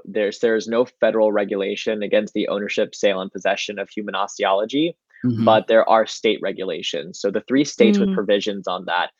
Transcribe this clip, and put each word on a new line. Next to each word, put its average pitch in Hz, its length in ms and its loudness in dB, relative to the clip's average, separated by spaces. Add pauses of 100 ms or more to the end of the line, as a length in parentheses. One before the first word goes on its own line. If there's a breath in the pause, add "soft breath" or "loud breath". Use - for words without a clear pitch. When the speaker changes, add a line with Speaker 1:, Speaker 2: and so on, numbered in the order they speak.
Speaker 1:
there's, 101 340 -2
there's 113 280 0
no 113 180 0
federal 110 460 2
regulation 104 720 -2
against 104 320 0
the 104 140 0
ownership, 101 480 -2
sale, 95 260 0
and 98 100 -8
possession 98 480 -4
of 98 100 -8
human 101 260 -10
osteology, 101 800 -2 (300 soft breath)
Speaker 2:
Mm-hmm. 113 200 0
Speaker 1:
but 110 220 4
there 113 200 4
are 110 180 4
state - 360 -2
regulations. 90 760 -6
So 98 140 -2
the 107 160 -2
three 135 160 2
states 104 340 4
with 98 120 2
Speaker 3:
Mm. 95 60 -2
Speaker 1:
provisions 101 520 -2
on 90 180 -6
that: 85 340 -2